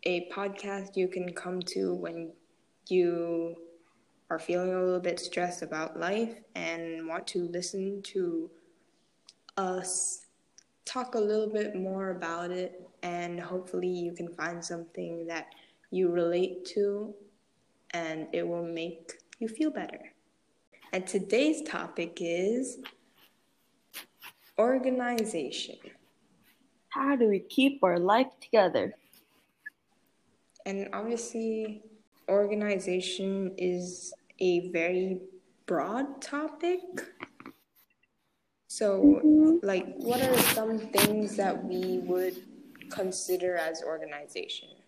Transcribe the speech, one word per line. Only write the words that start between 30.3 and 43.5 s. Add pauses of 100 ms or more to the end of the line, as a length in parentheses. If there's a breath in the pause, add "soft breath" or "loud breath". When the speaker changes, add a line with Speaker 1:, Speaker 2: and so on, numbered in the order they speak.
Speaker 1:
And
obviously, (440)
organization
is (280)
a
very (480)
broad
topic. (1900)
So,
Speaker 3:
Mm-hmm.
Speaker 1:
like, (120)
what
are (180)
some
things
that
we
would (460)
consider